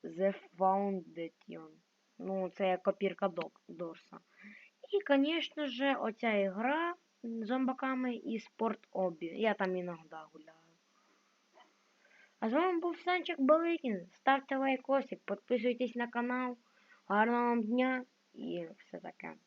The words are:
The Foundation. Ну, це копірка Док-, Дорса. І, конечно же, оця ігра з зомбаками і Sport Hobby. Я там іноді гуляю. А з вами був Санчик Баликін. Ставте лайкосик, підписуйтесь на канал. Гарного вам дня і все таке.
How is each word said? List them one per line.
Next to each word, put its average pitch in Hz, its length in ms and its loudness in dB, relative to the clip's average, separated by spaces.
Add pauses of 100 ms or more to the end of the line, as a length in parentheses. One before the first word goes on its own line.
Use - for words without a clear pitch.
The 175 300 0 (240)
Foundation. 170 1120 -2 (500)
Ну, 185 300 -4
це 185 280 0
копірка 196 500 -2
Док-, 170 400 -6
Дорса. 165 520 -12 (720)
І, 403 100 2
конечно 294 680 2
же, 262 280 0
оця 226 360 -2
ігра 233 640 0 (280)
з 226 220 -6
зомбаками 254 680 0
і 233 240 -4
Sport 220 420 -4 (120)
Hobby. 170 420 -4
Я 214 200 2
там 190 220 0
іноді 170 400 -8 (180)
гуляю. 160 220 -20 (1800)
А 220 100 -2
з 226 40 0
вами 339 260 4
був 330 200 -2
Санчик 349 420 -2
Баликін. 285 720 2
Ставте 269 440 2
лайкосик, 262 680 0
підписуйтесь 240 680 0
на 240 120 -2
канал. 247 500 -2 (500)
Гарного 233 360 4
вам 240 200 2
дня 254 420 2 (280)
і 170 340 -6 (100)
все - 220 -14
таке. 170 360 -14 (120)